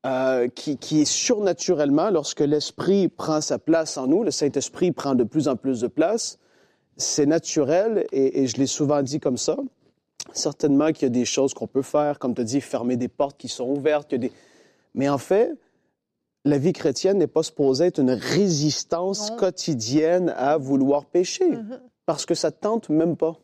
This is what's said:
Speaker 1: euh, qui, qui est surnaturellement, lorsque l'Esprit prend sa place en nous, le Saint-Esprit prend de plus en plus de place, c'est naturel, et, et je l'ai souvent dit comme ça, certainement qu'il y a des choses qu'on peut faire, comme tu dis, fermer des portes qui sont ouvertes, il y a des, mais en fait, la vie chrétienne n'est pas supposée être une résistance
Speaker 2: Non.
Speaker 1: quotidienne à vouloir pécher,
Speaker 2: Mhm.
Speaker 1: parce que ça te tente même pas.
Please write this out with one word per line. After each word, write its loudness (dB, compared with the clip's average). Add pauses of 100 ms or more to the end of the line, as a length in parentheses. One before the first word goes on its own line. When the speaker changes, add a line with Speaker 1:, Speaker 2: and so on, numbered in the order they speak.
Speaker 1:
euh, 0
qui, -6
qui 0
est 4
surnaturellement, 2
lorsque -2
l'Esprit 2
prend -2
sa -4
place 0
en -4
nous, 4
le 0
Saint-Esprit -2
prend -2
de 4
plus 0
en 2
plus -4
de -2
place, -2 (580)
c'est 0
naturel, 0
et, 2
et 2
je -6
l'ai 0
souvent 0
dit -4
comme -2
ça, -2 (760)
certainement 2
qu'il -2
y 2
a 2
des 0
choses 0
qu'on -10
peut -2
faire, -2
comme -4
tu -4
dis, -2
fermer -4
des -4
portes -6
qui -14
sont -6
ouvertes, 0
il -2
y 0
a -2
des, -8 (600)
mais 0
en 0
fait, 2 (920)
la 2
vie 2
chrétienne 0
n'est 2
pas 0
supposée 2
être 0
une 4
résistance -2
Speaker 2:
Non. -10
Speaker 1:
quotidienne 0
à 2
vouloir 0
pécher, 0
Speaker 2:
Mhm. -6 (240)
Speaker 1:
parce -4
que 0
ça -2
te -18
tente -2
même 2
pas. -2